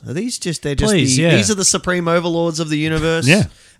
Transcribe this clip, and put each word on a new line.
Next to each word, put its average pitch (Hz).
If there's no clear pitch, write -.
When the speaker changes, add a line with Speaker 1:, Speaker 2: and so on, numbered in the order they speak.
Speaker 1:
Are 117
these 226
just, 170
they're 143
just 214
Speaker 2:
Please, 143
Speaker 1:
the, 156
Speaker 2:
yeah. 165
Speaker 1:
these -
are 214
the 190
supreme 180
overlords 170
of 160
the 151
universe? 160
Speaker 3:
Yeah. 156